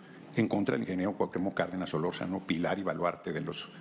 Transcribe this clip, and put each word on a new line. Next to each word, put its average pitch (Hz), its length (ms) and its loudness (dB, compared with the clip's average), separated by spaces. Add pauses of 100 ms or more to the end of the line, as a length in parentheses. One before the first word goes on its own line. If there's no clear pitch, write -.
(360)
en 110 140 4
contra 101 240 2
del 117 80 2
ingeniero 92 320 0
Cuauhtémoc 92 400 0
Cárdenas 87 360 0
Solórzano, 87 520 0
pilar 85 360 2
y 98 60 -2
baluarte 85 480 0
de 78 80 0
la 82 140 -2 (280)